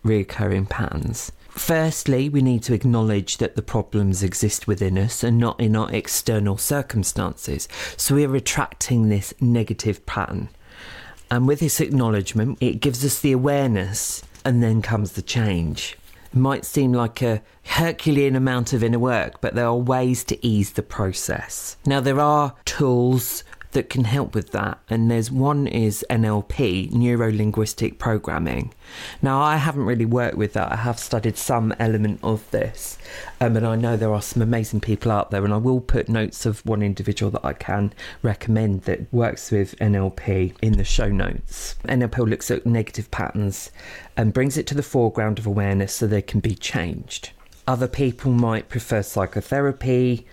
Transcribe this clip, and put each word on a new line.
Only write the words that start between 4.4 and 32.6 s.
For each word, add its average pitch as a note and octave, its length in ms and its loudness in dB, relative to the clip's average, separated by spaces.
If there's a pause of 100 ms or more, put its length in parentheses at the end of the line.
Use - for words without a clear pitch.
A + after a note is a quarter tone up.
within F#2+ 320 0
us G#2+ 260 -2
and A#2 140 4
not A#2 220 2
in A2 160 4
our A2 160 0
external G#2 680 0
circumstances. - 1120 -4 (280)
So - 200 0
we D3 100 4
are C3+ 100 0
attracting A#2+ 720 0
this G2+ 300 0
negative A2+ 680 0
pattern. - 420 -4 (800)
And A#2+ 180 2
with C#3+ 120 2
this D3+ 200 0
acknowledgement, A#2 800 0
it A2 200 0
gives C3 260 -2
us C3 140 0
the C#3 140 2
awareness, B2+ 880 0 (200)
and A#2+ 200 4
then A2 180 4
comes G#2 300 -2
the G2 100 -8
change. F2 720 -2 (380)
It B2+ 60 4
might C3+ 260 2
seem C3 260 2
like A#2+ 300 0
a A2+ 220 0 (220)
Herculean C#3+ 720 2
amount B2+ 380 0
of A2+ 100 2
inner A#2 140 2
work, A#2 420 0
but - 140 -4
there A#2+ 140 0
are A#2+ 100 2
ways B2+ 480 0
to - 180 -6
ease G#2+ 280 2
the - 100 -4
process. - 1040 -6
Now, C#3 140 2
there C3+ 200 2
are D3 360 2 (100)
tools B2+ 800 2 (280)
that - 180 0
can C3 140 0
help A#2+ 320 0
with - 160 -4
that, G2+ 260 -4 (100)
and A2+ 220 2
there's A#2 220 0
one C#3 340 2
is A2 420 0
N A2+ 180 2
L G#2 180 2
P, F#2 480 -2
neuro-linguistic A2 1080 0
programming. D#2+ 720 -2 (480)
Now, C3+ 220 2
I D3+ 140 2
haven't C#3+ 300 0
really A2+ 200 2
worked A#2+ 320 0
with G#2 160 0
that. - 180 -2
I - 40 -2
have A#2 240 -2
studied A2 400 -2
some A#2 400 0
element G#2+ 420 2
of G#2+ 300 -2
this, - 480 -4 (420)